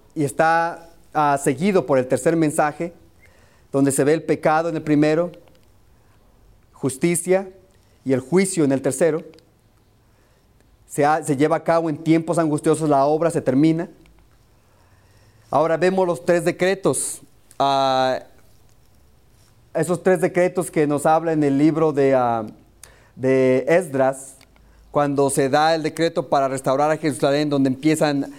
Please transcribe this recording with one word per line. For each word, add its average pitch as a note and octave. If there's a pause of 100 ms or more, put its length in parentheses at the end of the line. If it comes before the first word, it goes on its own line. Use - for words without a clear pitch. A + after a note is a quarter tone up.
(140)
y D#3
está, E3 (240)
ah, C#3+
seguido D#3+
por C3+
el B2+
tercer E3
mensaje, D#3 (800)
donde C#3
se C#3
ve D3
el D#3+
pecado D#3+
en D#3+
el D#3
primero, D#3 (1400)
justicia F3 (540)
y C3
el B2+
juicio F3+
en C#3
el C3+
tercero. D#3 (1700)
Se D3
ha, D#3
se C#3+
lleva D#3
a D#3
cabo E3
en D3
tiempos D#3+
angustiosos, D#3
la C#3
obra D#3
se D#3+
termina. D#3+ (1600)
Ahora D#3+
vemos F#3
los E3+
tres E3+
decretos, F3+ (380)
ah, C3 (1600)
esos E3
tres F#3
decretos F3+
que D#3
nos C#3+
habla D#3+
en D#3
el C#3
libro D#3
de, C3+
ah, A#2 (680)
de C3
Esdras, C#3 (540)
cuando C#3+
se C3+
da D3+
el D#3+
decreto E3
para C#3
restaurar C3+
a D#3
Jerusalén, D3
donde C#3
empiezan D3